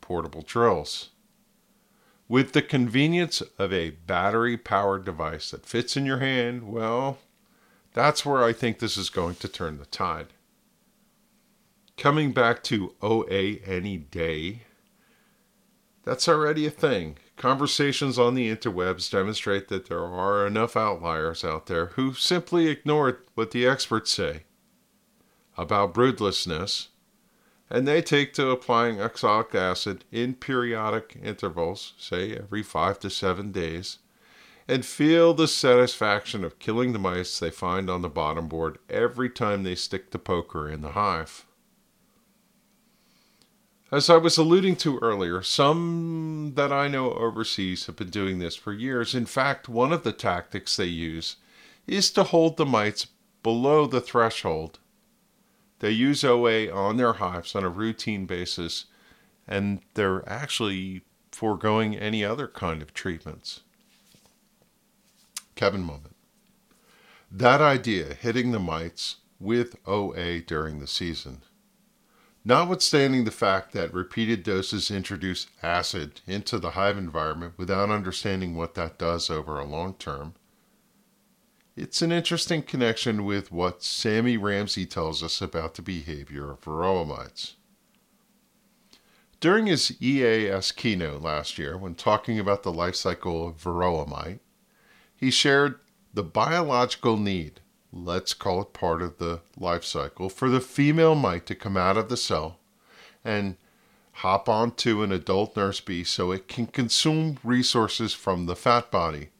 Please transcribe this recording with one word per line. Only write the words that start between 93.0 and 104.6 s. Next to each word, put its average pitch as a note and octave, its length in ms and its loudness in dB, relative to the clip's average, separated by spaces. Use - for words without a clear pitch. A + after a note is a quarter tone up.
of E2 80 -12
varroa F2 500 0
mite, D2 340 -10
he C3 140 0
shared C#3 500 4
the G#2+ 100 -2
biological B2+ 920 2
need, F#2+ 440 -4
let's F2 420 -4
call F#2 260 -2
it G2 120 -10
part E2 300 -2
of E2+ 160 -8
the E2+ 220 -4
life F2 260 -2
cycle, D#2 440 -6
for C3 200 -2
the B2+ 120 4
female D#3 560 4
mite F#2 300 0
to - 100 -8
come G2 200 -6
out F#2+ 200 4
of A2 120 2
the B2 80 -2
cell D#2+ 420 -4
and G2+ 320 -2
hop - 360 0
onto A2+ 540 2